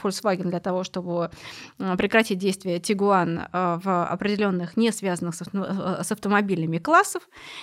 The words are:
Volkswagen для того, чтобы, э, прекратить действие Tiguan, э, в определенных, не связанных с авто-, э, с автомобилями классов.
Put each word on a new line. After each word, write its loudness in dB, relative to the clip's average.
Volkswagen 0
для -2
того, -2
чтобы, -4
э, 0
прекратить 4
действие 0
Tiguan, 2
э, 0
в 2
определенных, -2
не 4
связанных -4
с -12
авто-, -4
э, -2
с -6
автомобилями 2
классов. 2